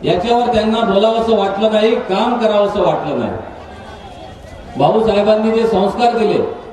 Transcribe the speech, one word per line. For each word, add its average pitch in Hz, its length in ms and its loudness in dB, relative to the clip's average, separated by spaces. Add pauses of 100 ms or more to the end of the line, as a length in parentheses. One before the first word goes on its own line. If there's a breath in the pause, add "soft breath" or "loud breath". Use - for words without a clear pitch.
याच्यावर 233 520 2
त्यांना 220 260 2
बोलावंसं 220 560 2
वाटलं 196 360 0
नाही, 220 220 4
काम 233 440 -2
करावंसं 208 420 2
वाटलं 147 380 -2
नाही. 104 140 -4 (1500)
भाऊसाहेबांनी 214 720 2
जे 226 160 2
संस्कार 202 520 2
दिले, 208 240 2 (300)